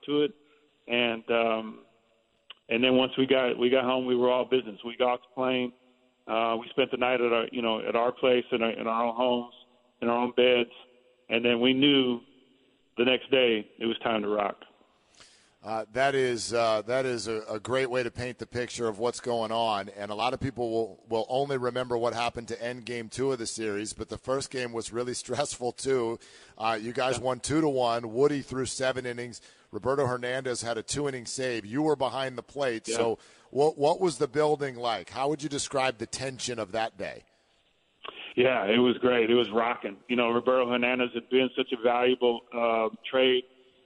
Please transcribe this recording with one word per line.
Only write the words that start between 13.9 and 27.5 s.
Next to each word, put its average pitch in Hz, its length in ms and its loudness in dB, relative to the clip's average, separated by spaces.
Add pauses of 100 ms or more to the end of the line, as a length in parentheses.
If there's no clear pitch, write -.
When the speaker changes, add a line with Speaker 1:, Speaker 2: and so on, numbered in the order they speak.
Speaker 1:
time 113 220 -2
to 104 80 -4
rock. 104 280 -2 (1080)
Speaker 2:
Uh, 110 280 -6
that 135 240 2
is, 117 380 0
uh, 113 320 4
that 131 200 0
is 117 220 -2
a, 110 220 -2
a 110 100 -4
great 127 300 -2
way 127 140 0
to 117 80 -4
paint 123 260 -8
the 113 80 -10
picture 120 420 -4
of 104 120 -4
what's 120 200 -2
going 117 320 -2
on. 110 460 0
And 101 140 -8
a 104 40 -4
lot 120 180 0
of 123 60 -8
people 120 320 -4
will, 113 280 -2 (100)
will 113 200 0
only 139 280 0
remember 123 400 -2
what 117 160 0
happened 117 360 -4
to 117 140 -8
end 120 220 -8
game 117 240 -8
two 135 240 -2
of 120 60 -4
the 110 80 -6
series, 107 440 -6
but - 160 -12
the 104 100 -10
first 135 340 -4
game 123 200 -6
was 113 220 -8
really 123 200 -4
<laughs> - 20 -6
stressful 123 580 -6
too. 123 460 -2 (380)
Uh, 113 240 0
you 117 120 -8
guys 127 240 0
Speaker 1:
Yeah. 113 60 -6
Speaker 2:
won 127 180 -2
two 147 180 0